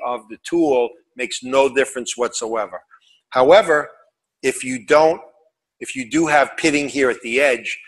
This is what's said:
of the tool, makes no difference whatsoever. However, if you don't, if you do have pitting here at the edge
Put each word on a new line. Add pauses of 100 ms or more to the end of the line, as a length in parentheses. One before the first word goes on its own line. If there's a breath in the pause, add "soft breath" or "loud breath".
of
the
tool, (260)
makes
no
difference
whatsoever. (460 soft breath)
However, (520)
if
you
don't, (580)
if
you
do
have
pitting
here
at
the
edge